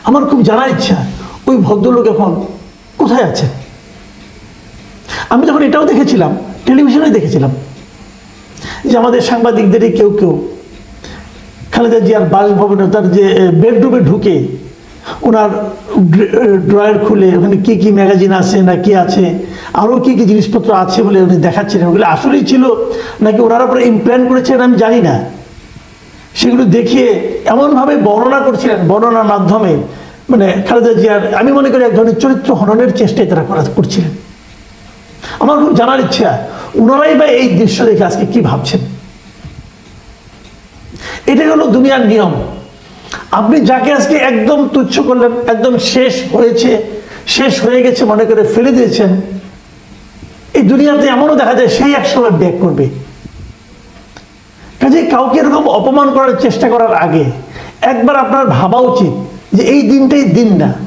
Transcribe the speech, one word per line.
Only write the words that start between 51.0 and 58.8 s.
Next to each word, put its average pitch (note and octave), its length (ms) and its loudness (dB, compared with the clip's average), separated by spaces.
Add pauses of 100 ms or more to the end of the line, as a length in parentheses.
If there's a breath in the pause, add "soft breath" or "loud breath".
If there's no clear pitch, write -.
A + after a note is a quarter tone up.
এমনও C#4+ 280 2
দেখা B3 200 0
যায় B3 140 2
সেই C#4+ 240 0
একসময় A#3+ 380 0
ব্যাক F3 300 0
করবে। C#3+ 280 0 (1900 loud breath)
কাজেই D#4 260 2
কাউকে B3+ 320 0
এরকম D4+ 300 0
অপমান C4 420 2
করার C4 300 0
চেষ্টা A#3 280 0
করার A3+ 260 0
আগে D#3+ 300 0 (560 loud breath)
একবার B3 360 0
আপনার C4+ 300 0
ভাবা F#3 320 0
উচিত B3 320 0 (420)